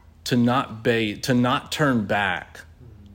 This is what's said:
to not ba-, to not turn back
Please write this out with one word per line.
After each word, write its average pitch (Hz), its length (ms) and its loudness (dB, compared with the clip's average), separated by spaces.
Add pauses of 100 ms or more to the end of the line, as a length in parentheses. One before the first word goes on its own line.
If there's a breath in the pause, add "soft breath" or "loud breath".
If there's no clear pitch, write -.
(240 soft breath)
to 131 140 0
not 120 440 0
ba-, 113 340 0
to - 180 -2
not 123 360 0
turn 127 360 2
back 101 540 -2 (540)